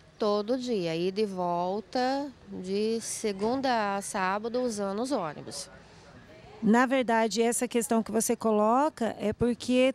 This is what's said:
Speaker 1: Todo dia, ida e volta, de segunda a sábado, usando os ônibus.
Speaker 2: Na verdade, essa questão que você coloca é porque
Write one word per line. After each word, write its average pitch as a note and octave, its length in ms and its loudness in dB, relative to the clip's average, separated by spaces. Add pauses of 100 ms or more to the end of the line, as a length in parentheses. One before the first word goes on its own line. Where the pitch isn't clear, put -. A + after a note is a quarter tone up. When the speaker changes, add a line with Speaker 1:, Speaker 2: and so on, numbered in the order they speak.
(160)
Speaker 1:
Todo G#3 400 0
dia, G#3+ 380 -2
ida F#3 260 0
e G#3+ 60 2
volta, G3 1040 -2 (180)
de G3+ 520 -2
segunda A3 960 -2
a G3 60 -4
sábado, G#3+ 600 -2
usando G#3 400 -2
os C4 80 -4
ônibus. D3 580 -6 (960)
Speaker 2:
Na A#3+ 240 6
verdade, A3+ 560 2
essa A#3 240 0
questão A3+ 380 0
que - 80 -8
você A3+ 240 0
coloca A3+ 840 2
é G#3 140 0
porque B3+ 640 2